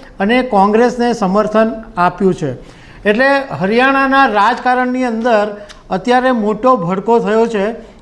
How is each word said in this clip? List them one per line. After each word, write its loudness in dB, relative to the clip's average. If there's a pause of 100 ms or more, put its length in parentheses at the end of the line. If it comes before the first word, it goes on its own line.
(200)
અને 2
કોંગ્રેસને 2
સમર્થન 0 (240)
આપ્યું 0
છે. -6 (520)
એટલે 2 (360)
હરિયાણાના 2
રાજકારણની 0
અંદર -2 (300)
અત્યારે 0
મોટો 0
ભડકો 0
થયો 0
છે. -4 (280)